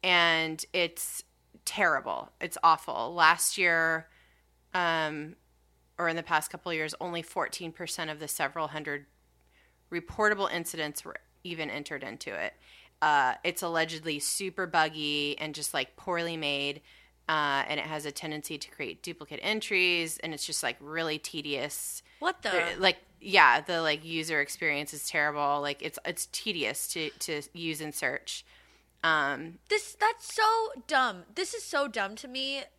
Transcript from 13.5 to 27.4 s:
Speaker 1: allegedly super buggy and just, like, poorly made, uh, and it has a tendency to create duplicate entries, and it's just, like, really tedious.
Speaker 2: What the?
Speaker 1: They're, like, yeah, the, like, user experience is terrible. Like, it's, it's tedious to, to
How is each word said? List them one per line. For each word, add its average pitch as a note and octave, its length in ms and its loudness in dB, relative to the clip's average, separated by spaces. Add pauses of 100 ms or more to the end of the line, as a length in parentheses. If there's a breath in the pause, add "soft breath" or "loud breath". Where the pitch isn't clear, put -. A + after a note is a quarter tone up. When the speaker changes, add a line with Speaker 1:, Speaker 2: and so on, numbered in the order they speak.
Speaker 1:
allegedly D#3+ 580 -2
super F#3 460 -2
buggy D3+ 720 0
and D#3 160 -6
just, D3 200 -6
like, C3 220 -2
poorly E3+ 420 -4
made, C#3+ 440 -4 (480 soft breath)
uh, C#3+ 380 2
and D3+ 120 -2
it - 60 -4
has D3+ 200 -6
a D3 60 -6
tendency D3+ 460 -8
to - 140 -12
create - 320 -10
duplicate - 400 -12
entries, F3+ 760 2
and D#3+ 140 -6
it's D3 120 -6
just, - 180 -4
like, A#2+ 160 -2
really D#3 400 -4
tedious. D3 800 -6 (180 soft breath)
Speaker 2:
What F4+ 220 -2
the? G#3+ 80 -2
Speaker 1:
They're, - 280 0
like, F#3 200 6 (240)
yeah, D#3 400 10
the, E3 200 0
like, D#3 240 2
user D#3+ 360 0
experience D3 520 -2
is D3 160 -8
terrible. D3 520 2
Like, C#3+ 220 -4
it's, - 220 -8
it's - 260 -4
tedious D#3 640 -4
to, D#3+ 160 -4 (100)
to D3+ 220 -4 (120)